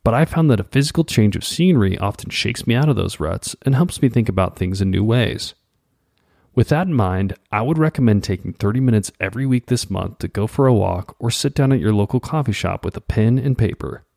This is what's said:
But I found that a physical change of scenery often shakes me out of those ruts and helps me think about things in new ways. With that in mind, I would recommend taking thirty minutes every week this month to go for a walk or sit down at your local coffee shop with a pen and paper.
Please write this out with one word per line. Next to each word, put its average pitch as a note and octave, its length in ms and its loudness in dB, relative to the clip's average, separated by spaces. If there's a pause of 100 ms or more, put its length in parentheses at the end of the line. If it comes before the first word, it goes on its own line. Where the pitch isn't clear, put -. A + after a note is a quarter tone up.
But A#2 120 0
I C3+ 100 2
found D#3+ 260 2
that A2+ 120 4
a - 20 -6
physical C#3 400 -2
change G#2+ 320 2
of - 80 -6
scenery B2 540 2
often - 320 -6
shakes - 360 -6
me A#2 80 2
out C#3 140 2
of C#3 80 2
those F#2 240 -4
ruts - 440 -6
and C3+ 120 2
helps E3+ 260 0
me C#3 60 2
think A#2 220 2
about F#2 260 -2
things F#2+ 260 -2
in F#2+ 80 2
new F#2+ 140 0
ways. A2+ 500 -2 (1000)
With A#2+ 140 2
that E3 180 2
in E3+ 60 -2
mind, F#2+ 420 0 (160)
I G#2+ 100 -2
would D3+ 160 0
recommend A#2+ 460 2
taking F2+ 300 -6
thirty A2 260 -2
minutes A#2 400 2
every A2+ 260 -4
week B2+ 200 0
this - 240 -2
month F#2+ 300 -6
to E2+ 100 -6
go G2+ 180 -2
for C3+ 200 2
a B2+ 60 6
walk F#2 460 -2
or A#2 100 -2
sit C#3 240 -2
down C3+ 200 2
at B2 80 2
your G#2+ 120 2
local G#2 280 0
coffee D3 320 -4
shop - 320 -6
with E2+ 100 -6
a - 60 -10
pen A2+ 360 0
and C3+ 200 -2
paper. - 480 -4 (120)